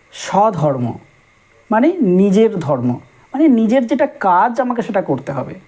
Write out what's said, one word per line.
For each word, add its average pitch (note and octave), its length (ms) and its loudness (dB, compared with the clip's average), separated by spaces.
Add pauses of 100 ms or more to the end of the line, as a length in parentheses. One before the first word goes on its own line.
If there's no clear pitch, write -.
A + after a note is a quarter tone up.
(120)
স্বধর্ম, D3+ 760 -2 (840)
মানে A3+ 180 2 (280)
নিজের G3+ 420 4
ধর্ম। B2+ 320 -2 (420)
মানে D4 160 2
নিজের A#3 380 2
যেটা C#4 200 0
কাজ A#3 540 0
আমাকে B3 220 -4
সেটা G3 200 -4
করতে - 300 -6
হবে C#3 220 -10 (140)